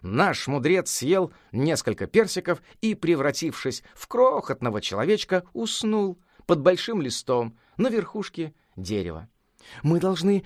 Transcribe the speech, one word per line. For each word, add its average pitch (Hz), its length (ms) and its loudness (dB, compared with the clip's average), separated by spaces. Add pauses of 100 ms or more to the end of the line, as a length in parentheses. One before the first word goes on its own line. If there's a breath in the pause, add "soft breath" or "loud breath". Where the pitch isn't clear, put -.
наш 139 460 0
мудрец 143 440 0
съел 180 420 0 (200 soft breath)
несколько 120 540 -2
персиков 185 560 0 (180 soft breath)
и, 220 140 0
превратившись 143 880 -2 (120 loud breath)
в - 120 -18
крохотного 190 760 2
человечка, 175 720 0
уснул 214 680 -2 (280 soft breath)
под 165 140 4
большим 180 420 2
листом 120 560 -2 (180 soft breath)
на 240 120 2
верхушке 202 680 -4 (220)
дерева. 92 520 -4 (540 loud breath)
"Мы 170 180 4
должны 190 460 2